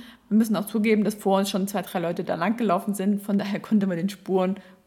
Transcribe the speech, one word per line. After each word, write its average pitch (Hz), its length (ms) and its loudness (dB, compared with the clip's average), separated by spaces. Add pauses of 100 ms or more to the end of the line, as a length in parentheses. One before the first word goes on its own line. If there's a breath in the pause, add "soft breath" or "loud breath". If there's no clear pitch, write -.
(300 loud breath)
Wir 202 80 4
müssen 220 180 2
auch 208 100 -2
zugeben, 214 380 2
dass 208 120 0
vor 196 240 2
uns 196 100 0
schon 196 180 -2
zwei, 196 140 -4
drei 185 180 -6
Leute 175 240 -2
da - 120 -2
lang 196 220 0
gelaufen 226 360 0
sind. 202 300 0
Von 202 160 0
daher 202 200 -4
konnte 202 280 2
man 175 100 -2
den 190 120 -2
Spuren 190 480 0 (300 loud breath)